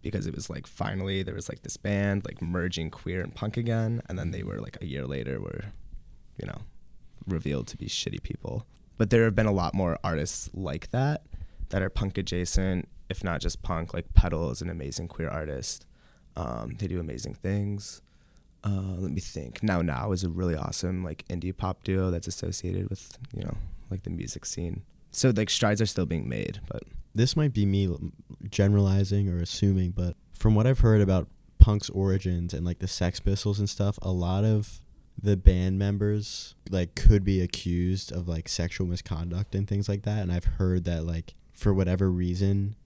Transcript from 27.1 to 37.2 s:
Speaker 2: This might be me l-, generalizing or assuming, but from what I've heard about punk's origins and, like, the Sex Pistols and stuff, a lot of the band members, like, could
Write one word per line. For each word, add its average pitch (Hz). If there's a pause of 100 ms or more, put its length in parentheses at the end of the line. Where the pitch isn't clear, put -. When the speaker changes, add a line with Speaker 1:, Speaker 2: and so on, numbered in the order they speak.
Speaker 2:
This 120
might 151
be 104
me 98
l-, 82 (480)
generalizing 98
or 87
assuming, 92
but 90 (160)
from 107
what 110
I've 131
heard 110
about 95 (300)
punk's 104
origins 95
and, 73
like, 87
the 92
Sex -
Pistols 101
and 101
stuff, 101
a 92
lot 92
of 107 (400)
the 101
band 95
members, 101 (160)
like, 90
could 104